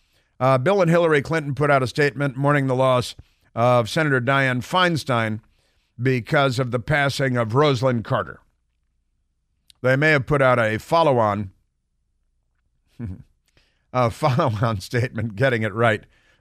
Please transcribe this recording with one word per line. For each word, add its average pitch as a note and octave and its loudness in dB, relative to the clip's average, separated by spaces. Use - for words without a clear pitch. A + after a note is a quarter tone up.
uh, C3 2
Bill F#3 2
and E3 2
Hillary E3 4
Clinton C#3+ -4
put C#3+ 0
out C#3 4
a B2+ -2
statement C#3 -2
mourning C#3 0
the C3 0
loss B2+ 0
of A#2+ 2
Senator D3 0
Dianne C3 0
Feinstein B2+ -2
because C3 0
of B2+ -4
the B2+ -2
passing C#3 -2
of A2+ -2
Rosalind C3 0
Carter. G#2 -6
They C3 2
may D3+ 2
have C#3+ 2
put D3 2
out B2+ 4
a A2 0
follow-on, A2+ 0
<laughs> F#2+ -12
a B2 0
follow-on A#2+ -2
statement, A#2 -6
getting A2+ 0
it G#2+ -4
right, A2 0